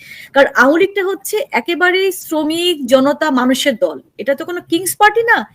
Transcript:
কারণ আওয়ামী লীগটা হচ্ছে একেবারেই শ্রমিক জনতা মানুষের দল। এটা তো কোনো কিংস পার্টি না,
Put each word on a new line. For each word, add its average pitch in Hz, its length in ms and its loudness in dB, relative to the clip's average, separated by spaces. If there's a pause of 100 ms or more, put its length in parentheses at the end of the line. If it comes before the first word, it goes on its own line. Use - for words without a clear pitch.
(320)
কারণ 277 220 6
আওয়ামী 277 260 4
লীগটা 392 240 0
হচ্ছে 392 480 -4
একেবারেই 359 600 0
শ্রমিক 311 760 -4
জনতা 277 440 2
মানুষের 254 460 0
দল। 156 240 -2 (180)
এটা 262 160 -2
তো 320 100 -10
কোনো 349 240 -8
কিংস 359 280 -4
পার্টি 415 260 2
না, 415 320 0